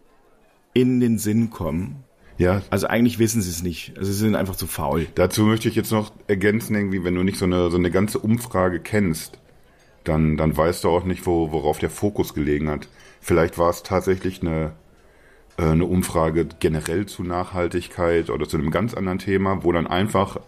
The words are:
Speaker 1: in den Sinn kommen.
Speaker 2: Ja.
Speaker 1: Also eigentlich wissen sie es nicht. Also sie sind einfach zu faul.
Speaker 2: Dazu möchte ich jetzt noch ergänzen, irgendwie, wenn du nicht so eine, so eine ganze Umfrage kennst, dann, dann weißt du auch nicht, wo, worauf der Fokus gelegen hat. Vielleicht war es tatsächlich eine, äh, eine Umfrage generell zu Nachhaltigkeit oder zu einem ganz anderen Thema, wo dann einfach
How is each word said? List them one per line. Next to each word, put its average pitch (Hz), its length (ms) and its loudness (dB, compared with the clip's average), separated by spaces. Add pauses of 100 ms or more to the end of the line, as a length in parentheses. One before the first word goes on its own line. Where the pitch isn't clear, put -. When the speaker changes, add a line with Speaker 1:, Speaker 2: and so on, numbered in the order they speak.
(720)
Speaker 1:
in 127 260 4
den 117 180 4
Sinn 107 320 0
kommen. 92 540 -6 (340)
Speaker 2:
Ja. 90 320 2
Speaker 1:
Also 101 180 0
eigentlich 113 320 2
wissen 113 220 2
sie 90 80 -2
es 85 140 -8
nicht. - 340 -8
Also 98 140 -4
sie 98 80 -2
sind 107 160 2
einfach 92 200 -2
zu 90 120 -6
faul. 78 480 -2
Speaker 2:
Dazu 98 280 2
möchte 110 260 2
ich 104 60 -2
jetzt 110 160 0
noch 107 200 0 (160)
ergänzen, 104 480 2
irgendwie, 98 280 0
wenn 87 120 0
du 90 80 2
nicht 98 140 0
so 98 80 0
eine, 90 240 4
so 85 80 0
eine 87 140 2
ganze 98 280 0
Umfrage 92 600 0
kennst, 92 600 -2 (640)
dann, 78 320 2
dann 78 200 2
weißt 80 280 2
du 98 60 2
auch 87 160 2
nicht, 92 200 -4
wo, 82 260 0
worauf 76 280 0
der 82 120 -2
Fokus 104 420 -4
gelegen 73 360 -2
hat. 73 200 -6 (320)
Vielleicht 85 360 2
war 85 120 4
es - 140 -4
tatsächlich 92 580 -2
eine, 80 320 -4 (840)
äh, 85 60 -2
eine 80 220 4
Umfrage 82 640 0 (120)
generell 82 460 -2
zu - 180 -10
Nachhaltigkeit 87 1080 -2
oder 67 180 -4
zu 85 100 -2
einem 78 140 0
ganz 104 220 -2
anderen 95 260 -4
Thema, 98 440 0
wo 85 80 2
dann 85 160 2
einfach 95 600 0